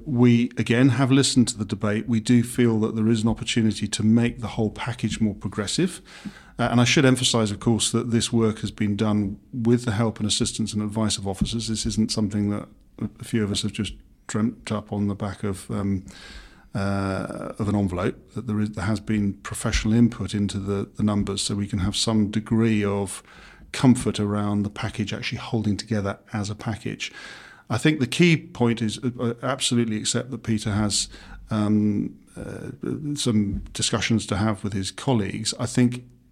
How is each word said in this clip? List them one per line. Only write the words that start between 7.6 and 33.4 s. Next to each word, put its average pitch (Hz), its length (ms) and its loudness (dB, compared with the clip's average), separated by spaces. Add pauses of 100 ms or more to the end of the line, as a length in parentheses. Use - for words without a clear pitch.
course, 113 300 2
that 117 200 0
this 117 220 2
work 110 260 2
has 101 120 -4
been 104 260 -2
done 104 420 0 (140)
with 120 320 2
the 117 60 0
help 110 280 0
and 107 80 -2
assistance 107 460 -2
and 104 80 -2
advice 104 360 -2
of 98 80 -10
officers. 110 440 -4
This 110 160 -4
isn't 110 260 0
something 104 380 -2
that 104 180 -4 (520)
a - 40 -16
few 113 220 -2
of 98 60 -2
us 95 100 -2
have 107 100 -4
just 104 220 -6 (340)
dreamt 113 440 -4
up 104 200 -6
on 104 160 -2
the 101 80 -2
back 98 280 -8
of, 101 280 -6
um, 98 340 -2 (680)
uh, 98 840 -4
of 104 80 -2
an 101 80 0
envelope, 95 580 -2
that 107 140 -8
there 107 120 -2
is, 107 120 -2
there 95 140 -6
has 107 140 0
been 104 340 0
professional - 600 -2
input 113 400 4
into 101 240 -2
the, 101 380 -4
the - 80 -2
numbers, 101 380 0
so - 120 -4
we 101 140 -2
can 101 120 -2
have 95 160 0
some 107 360 2
degree 110 520 2
of 101 380 -4 (520)
comfort 120 460 4
around 104 440 0
the 101 60 -2
package - 440 -6
actually 117 260 -6
holding 104 360 -2
together 98 420 -4 (140)
as 104 180 -4
a 104 60 -6
package. 104 560 -8 (580)
I 113 80 0
think 156 220 2
the 123 80 2
key 165 300 6
point 117 440 0
is, 107 180 -2
uh, 120 420 -2
I - 40 -4
absolutely 120 520 0
accept 123 340 -4
that 117 120 -10
Peter 110 280 0
has, 104 380 0 (420)
um, 104 640 0 (220)
uh, 104 340 -10 (440)
some 107 480 0 (100)